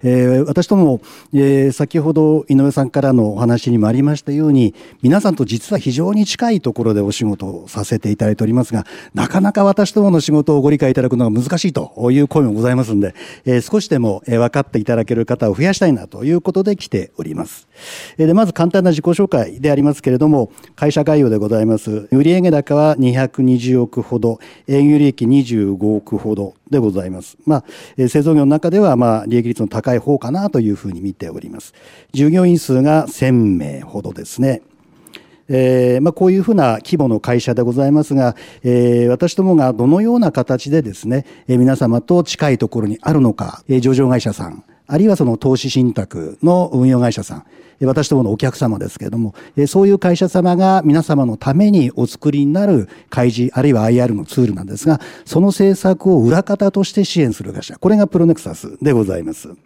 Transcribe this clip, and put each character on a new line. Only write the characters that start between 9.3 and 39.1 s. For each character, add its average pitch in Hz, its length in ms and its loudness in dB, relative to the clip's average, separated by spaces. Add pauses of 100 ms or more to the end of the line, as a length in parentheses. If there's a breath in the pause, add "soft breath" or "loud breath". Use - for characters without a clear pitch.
な 196 120 0
か 202 120 0
私 196 280 0
ど 208 120 2
も 196 80 4
の 165 80 2
仕 147 100 -4
事 151 260 2
を 139 40 2
ご 143 100 2
理 147 80 2
解 131 140 0
い - 20 0
た 135 80 0
だ 127 60 0
く 123 80 0
の 120 120 0
が 110 140 0
難 165 160 -4
し 180 120 -2
い - 20 -12
と - 400 -4
い 139 80 4
う 143 80 2
声 156 160 2
も 110 80 0
ご 107 100 -2
ざ 123 80 0
い 127 60 0
ま 127 80 0
す 110 100 -6
ん 101 60 2
で、 95 160 -4 (280 loud breath)
え 127 120 0
ー、 120 40 2
少 208 200 -2
し - 80 -10
で 147 100 0
も、 107 300 -2
え 117 80 0
ー、 - 20 2
分 117 160 0
か 139 60 0
っ 139 60 -4
て - 120 -6
い 104 60 -4
た 123 100 -2
だ 113 100 0
け 113 120 -2
る 113 100 -2
方 117 240 -2
を 95 40 -2
増 135 100 -2
や 190 100 0
し - 60 -6
た 185 80 2
い 151 60 4
な 92 120 -8
と 98 160 -14
い 143 100 0
う 175 80 2
こ 185 120 -6
と 190 100 -2
で 202 140 -2
来 - 100 -16
て - 320 -6
お - 60 -12
り - 100 -12
ま - 120 -10
す。 - 200 -20 (520 loud breath)
え 160 40 2
ー、 160 60 4
で、 165 60 4
ま 214 120 4
ず 170 60 -6
簡 170 180 0
単 190 140 0
な 180 60 4
自 156 120 0
己 - 20 -10
紹 175 220 0
介 120 340 -4
で 147 120 0
あ - 20 2
り 139 80 0
ま 147 120 2
す - 80 -12
け 127 100 0
れ 127 60 2
ど 151 100 2
も、 139 240 2 (240 loud breath)
会 147 160 0
社 151 100 0
概 151 160 2
要 135 100 4
で 110 100 0
ご 104 100 -2
ざ 110 120 0
い 110 60 2
ま 110 100 2
す。 107 360 -8
売 135 100 4
上 175 300 2
高 143 240 0
は 151 200 2
二 127 180 0
百 131 280 -2
二 127 160 2
十 127 200 0
億 120 220 -2
ほ 113 200 -6
ど、 113 180 -2 (300 loud breath)
営 139 160 2
業 147 140 4
利 147 80 4
益 131 200 -2
二 139 160 4
十 110 300 -2
五 104 240 -2
億 101 220 -6
ほ 107 180 -4
ど - 0 - (340)
で 143 80 2
ご 113 120 2
ざ 92 160 -6
い - 20 -10
ま 92 140 -12
す。 - 240 -20
ま 156 100 2
あ、 - 80 -4 (320 loud breath)
え 131 80 0
ー、 123 40 2
製 151 120 0
造 156 140 2
業 151 60 4
の 139 60 2
中 156 220 0
で 180 100 0
は、 185 180 4
ま 113 260 0
あ、 - 40 -14
利 120 120 0
益 117 100 -2
率 117 140 -4
の 104 60 -4
高 120 260 -4
い 117 40 0
方 139 200 -2
か 120 120 -8
な 196 200 -4
と 127 100 -2
い 107 100 0
う 101 40 -2
ふ - 120 -12
う 95 60 -8
に 87 80 -12
見 95 140 -8
て 92 160 -14
お - 100 -14
り - 80 -16
ま - 120 -16
す。 - 120 -20 (400 soft breath)
従 147 180 2
業 185 140 4
員 175 140 4
数 131 240 0
が 156 260 2
千 117 480 2
名 73 240 -8
ほ 101 220 -14
ど 95 100 -12
で - 140 -16
す - 160 -6
ね。 131 180 0 (880 loud breath)
え 127 500 2
ー、 135 40 0
ま 165 80 2
あ、 - 20 -10
こ 185 140 0
う 180 60 4
い 190 40 2
う 196 60 0
ふ 214 80 -2
う 220 40 4
な 139 180 2 (120)
規 175 140 -2
模 139 100 2
の 110 120 0
会 123 200 0
社 120 140 -2
で - 80 0
ご 123 100 -2
ざ 135 140 0
い 143 60 2
ま 151 120 4
す - 80 -6
が、 127 240 0 (260 loud breath)
え 120 440 2
ー、 - 20 2
私 127 260 0